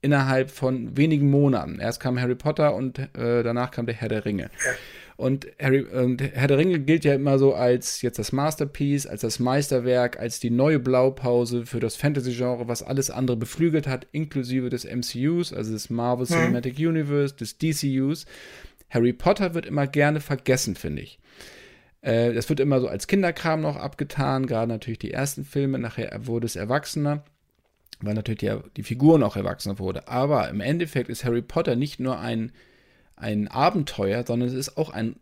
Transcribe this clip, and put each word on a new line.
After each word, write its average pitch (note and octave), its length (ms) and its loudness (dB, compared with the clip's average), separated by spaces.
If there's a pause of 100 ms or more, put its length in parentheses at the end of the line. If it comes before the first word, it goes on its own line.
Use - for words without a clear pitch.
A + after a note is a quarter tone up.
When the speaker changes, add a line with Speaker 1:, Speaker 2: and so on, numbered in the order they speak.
Speaker 1:
innerhalb C3+ 480 2
von C3 460 -4
wenigen C#3+ 340 4
Monaten. C3 500 2
Erst A2+ 180 -4
kam B2 220 -2
Harry B2 140 0
Potter D3+ 400 0
und, B2+ 240 -4
äh, A#2+ 440 -2
danach A#2+ 280 -2
kam A#2 160 -6
der A#2 80 -4
Herr A2 140 -6
der A2 160 -2
Ringe. G2+ 260 -2 (140)
Speaker 2:
Ja. - 80 0 (440)
Speaker 1:
Und C3+ 300 -2 (120)
Harry, C#3 220 4
und B2+ 400 0
Herr - 260 0
der C#3 120 6
Ringe F3 200 4
gilt D3 280 4
ja C#3+ 80 6
immer C#3 240 4
so C3+ 160 6
als B2 480 2
jetzt A#2+ 160 -2
das G#2+ 140 -4
Masterpiece, C#3+ 760 0
als - 160 -8
das A2 160 -2
Meisterwerk, B2 800 2
als A#2 220 -6
die A#2+ 100 0
neue C#3 280 4
Blaupause B2 880 2
für A#2+ 160 -4
das A2+ 160 -2
Fantasy-Genre, B2 720 -2
was A#2+ 140 -4
alles C3+ 280 -2
andere B2 280 0
beflügelt D3+ 480 0
hat, C3 260 -4
inklusive C3 560 -2
des A#2+ 160 -4
M B2 180 -6
C B2 260 -4
Us, E3+ 260 -2
also A2 180 -4
des G#2+ 160 -8
Marvel B2 400 0
Speaker 2:
Mhm. F3 60 2
Speaker 1:
Cinematic B2 440 0
Universe, D3 560 0
des - 220 -10
D D#3+ 160 0
C C3+ 300 -2
Us. D3 240 -4 (640)
Harry A#2+ 240 4
Potter F#3+ 400 2
wird E3+ 100 -4
immer C#3+ 220 0
gerne D3 340 2
vergessen, B2+ 560 0
finde D2 240 -8
ich. - 180 -18 (840)
Äh, A#2 320 2
das A#2 160 -2
wird C#3+ 100 0
immer C3+ 200 4
so B2 60 -2
als - 200 -6
Kinderkram E3+ 560 0
noch D3+ 140 -4
abgetan, C3+ 720 -2
gerade A#2 240 0
natürlich A2+ 280 -6
die - 140 -8
ersten C#3+ 340 -4
Filme. C3+ 320 -2
Nachher A2+ 480 -8
wurde A#2 180 -2
es A2+ 120 -6
erwachsener, D3 680 -2 (800)
weil G#2 100 -2
natürlich G#2+ 280 -4
die, G#2+ 140 -2 (220)
die G#2+ 60 -8
Figuren C#3 400 6
auch G#2 120 0
erwachsener G2 440 -6
wurde. F#2 300 -6
Aber B2+ 420 0
im G2 100 -4
Endeffekt D3+ 480 -2
ist - 160 -8
Harry A#2+ 180 0
Potter - 320 -2
nicht C#3 240 -2
nur B2+ 220 -4
ein, A2+ 320 -4 (640)
ein G#2 320 -2
Abenteuer, B2+ 760 0
sondern A#2+ 240 0
es B2+ 60 -4
ist C3+ 220 -6
auch - 140 -2
ein A2+ 320 -6